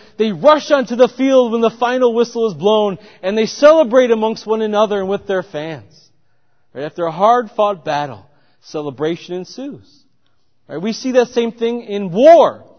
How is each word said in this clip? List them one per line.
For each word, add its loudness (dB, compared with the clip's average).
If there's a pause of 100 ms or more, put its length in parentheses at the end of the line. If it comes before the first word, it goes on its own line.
(180)
they -2
rush 2
onto 0
the 4
field 0
when -2
the 2
final 0
whistle -2
is -6
blown, 0 (240)
and -4
they 0
celebrate 4
amongst -2
one -2
another -2
and -6
with -6
their -4
fans. -14 (640)
Right? -10
After -8
a -4
hard-fought -2
battle, -6 (320)
celebration -8
ensues. -16 (640)
Right? -12
We -6
see -4
that 4
same -4
thing -6
in -8
war. 6 (140)